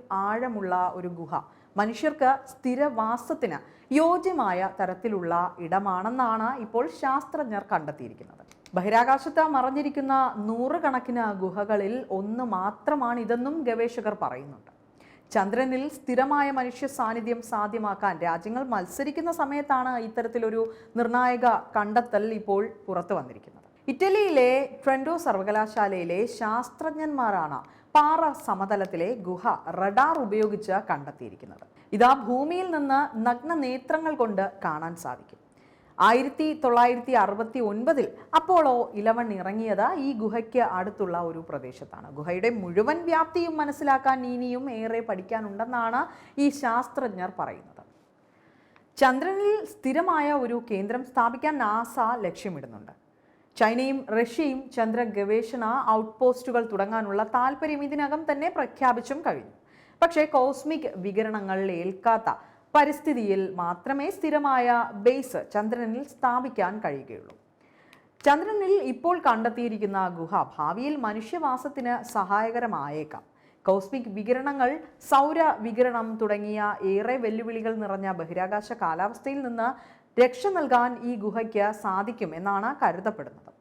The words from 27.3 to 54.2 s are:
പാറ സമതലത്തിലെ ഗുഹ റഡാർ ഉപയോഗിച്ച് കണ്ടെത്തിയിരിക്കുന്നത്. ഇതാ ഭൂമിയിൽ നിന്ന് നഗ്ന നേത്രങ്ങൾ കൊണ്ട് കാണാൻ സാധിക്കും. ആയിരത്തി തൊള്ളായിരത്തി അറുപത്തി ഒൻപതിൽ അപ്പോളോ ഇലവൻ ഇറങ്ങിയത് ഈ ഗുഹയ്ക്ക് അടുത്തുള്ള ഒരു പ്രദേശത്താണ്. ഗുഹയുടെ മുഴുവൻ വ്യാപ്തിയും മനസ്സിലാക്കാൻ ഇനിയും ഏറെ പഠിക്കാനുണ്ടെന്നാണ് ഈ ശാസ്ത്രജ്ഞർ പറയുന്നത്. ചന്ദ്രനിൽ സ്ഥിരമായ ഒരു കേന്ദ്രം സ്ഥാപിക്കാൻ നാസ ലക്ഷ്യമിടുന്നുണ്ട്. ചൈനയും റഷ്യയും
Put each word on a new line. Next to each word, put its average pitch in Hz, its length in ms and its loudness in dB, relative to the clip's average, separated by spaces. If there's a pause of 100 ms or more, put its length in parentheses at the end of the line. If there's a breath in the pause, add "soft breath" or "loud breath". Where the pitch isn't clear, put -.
പാറ 302 360 6
സമതലത്തിലെ 196 840 -2
ഗുഹ 180 340 -6 (340)
റഡാർ 262 380 4
ഉപയോഗിച്ച് 208 520 0 (180)
കണ്ടെത്തിയിരിക്കുന്നത്. 139 800 -10 (260 soft breath)
ഇതാ 240 200 8 (140)
ഭൂമിയിൽ 330 440 -2
നിന്ന് 277 460 0 (100)
നഗ്ന 240 260 0
നേത്രങ്ങൾ 302 640 -2
കൊണ്ട് 196 360 0 (140)
കാണാൻ 165 300 -4
സാധിക്കും. - 440 -12 (640 soft breath)
ആയിരത്തി 269 600 4
തൊള്ളായിരത്തി 240 480 4
അറുപത്തി 220 480 0
ഒൻപതിൽ 233 520 0 (240 loud breath)
അപ്പോളോ 320 580 4
ഇലവൻ 220 400 0
ഇറങ്ങിയത് 208 600 0
ഈ 277 180 -2
ഗുഹയ്ക്ക് 226 460 -2
അടുത്തുള്ള 190 580 0 (120)
ഒരു 165 200 -8
പ്രദേശത്താണ്. 139 640 -12
ഗുഹയുടെ 175 380 -2
മുഴുവൻ 220 560 0
വ്യാപ്തിയും 320 520 2
മനസ്സിലാക്കാൻ 269 680 2
ഇനിയും 247 460 -4
ഏറെ 226 280 -4
പഠിക്കാനുണ്ടെന്നാണ് 226 1040 -4 (400 loud breath)
ഈ 285 80 4
ശാസ്ത്രജ്ഞർ 240 880 -2
പറയുന്നത്. - 440 -10 (1120 soft breath)
ചന്ദ്രനിൽ 381 680 4
സ്ഥിരമായ 302 680 0
ഒരു 240 380 0
കേന്ദ്രം 214 340 -2
സ്ഥാപിക്കാൻ 262 520 0
നാസ 226 380 0 (200)
ലക്ഷ്യമിടുന്നുണ്ട്. 165 760 -8 (680 soft breath)
ചൈനയും 262 500 2
റഷ്യയും 262 600 0